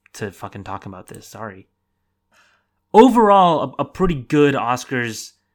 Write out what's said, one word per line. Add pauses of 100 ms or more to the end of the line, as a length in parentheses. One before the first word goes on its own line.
(140)
to
fucking
talk
about
this.
Sorry. (1200)
Overall,
a,
a
pretty
good
Oscars (200)